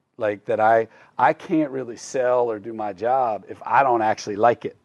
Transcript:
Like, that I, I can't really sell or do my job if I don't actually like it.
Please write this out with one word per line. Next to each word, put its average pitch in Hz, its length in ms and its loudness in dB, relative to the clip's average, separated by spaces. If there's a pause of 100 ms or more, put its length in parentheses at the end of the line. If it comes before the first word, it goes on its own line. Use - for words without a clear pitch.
(180)
Like, 104 280 -4
that 110 140 -2
I, 113 280 4 (320)
I 135 120 4
can't 156 380 -2
really 123 280 -8
sell 123 520 0
or 107 80 -4
do 110 160 -12
my 107 180 -8
job 110 560 -2
if 92 160 -16
I 127 200 2
don't 120 180 2
actually 107 340 -2
like 113 300 2
it. 101 200 -10